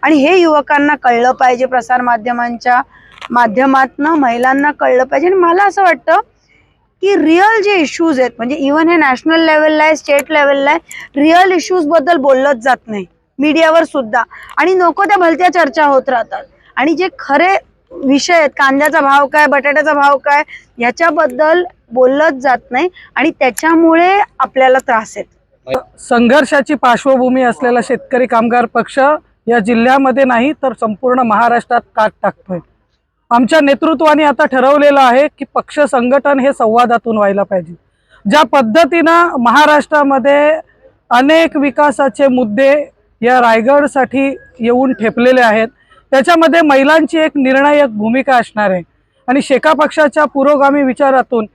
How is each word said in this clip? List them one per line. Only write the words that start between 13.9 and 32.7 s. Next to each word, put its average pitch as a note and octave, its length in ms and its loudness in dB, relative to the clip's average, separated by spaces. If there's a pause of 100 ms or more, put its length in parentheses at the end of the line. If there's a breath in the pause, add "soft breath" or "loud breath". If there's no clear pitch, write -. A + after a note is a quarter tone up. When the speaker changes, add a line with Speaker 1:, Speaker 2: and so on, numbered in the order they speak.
Speaker 1:
आणि E4+ 180 0
नको F4+ 300 0
त्या G4+ 120 0
भलत्या F4 360 0
चर्चा D#4+ 320 0
होत C#4 240 0
राहतात. - 340 -6 (340 soft breath)
आणि D4+ 180 0
जे F4+ 140 -4 (100)
खरे E4+ 380 -2 (340)
विषय C#4+ 440 -2
आहेत, D#4 160 2
कांद्याचा C#4 500 0
भाव C#4+ 260 2
काय, D4+ 200 0
बटाट्याचा C#4+ 460 0
भाव C#4+ 240 2
काय, C#4+ 260 -2 (360 loud breath)
ह्याच्याबद्दल D4+ 840 0 (280)
बोललंच C4+ 400 2
जात B3+ 260 -2 (120)
नाही C#4 180 -2 (260 loud breath)
आणि C#4 160 -2
त्याच्यामुळे E4 880 0 (180)
आपल्याला C4 400 0
त्रास A3+ 380 -4
आहेत. G3+ 100 -12 (720)
Speaker 2:
संघर्षाची C4+ 760 0
पार्श्वभूमी B3+ 680 0
असलेला A#3+ 420 -2
शेतकरी B3+ 420 -4
कामगार A#3+ 380 0
पक्ष A#3 340 -6 (480)
या A#3+ 120 0
जिल्ह्यामध्ये B3+ 680 0
नाही B3+ 280 0
तर C4 280 -4
संपूर्ण B3 380 -2
महाराष्ट्रात A#3 640 0 (160)
काट G#3+ 160 0 (100)
टाकतोय. F#3 360 -6 (720)